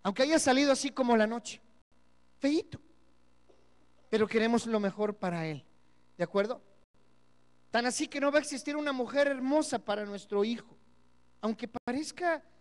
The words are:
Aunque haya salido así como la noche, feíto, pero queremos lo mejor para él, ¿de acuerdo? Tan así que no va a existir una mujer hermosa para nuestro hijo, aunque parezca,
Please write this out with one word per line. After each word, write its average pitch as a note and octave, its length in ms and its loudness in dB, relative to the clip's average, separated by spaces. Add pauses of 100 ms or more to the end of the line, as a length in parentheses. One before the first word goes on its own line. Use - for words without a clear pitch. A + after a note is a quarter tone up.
Aunque G3+ 220 0
haya D#4 160 4
salido C#4 320 4
así C4 200 0
como A#3+ 260 2
la G#3+ 100 4
noche, - 340 -8 (760)
feíto, D4 420 -2 (1300)
pero G#3+ 160 2
queremos A3+ 400 2
lo A3 140 0
mejor G#3 380 -2
para E3+ 300 -4
él, D3 180 -8 (520)
¿de F3 60 -2
acuerdo? G3+ 380 0 (1080)
Tan A#3 160 0
así C#4+ 220 -2
que C#4+ 140 -6
no C#4 100 2
va D4 60 2
a D4+ 40 4
existir D4 360 -6
una D4 160 -2
mujer B3+ 340 2
hermosa C#4 500 0
para G#3 280 -4
nuestro G3+ 400 -2
hijo, A#3 320 -6 (640)
aunque A3 260 -4
parezca, D#4 760 -4 (200)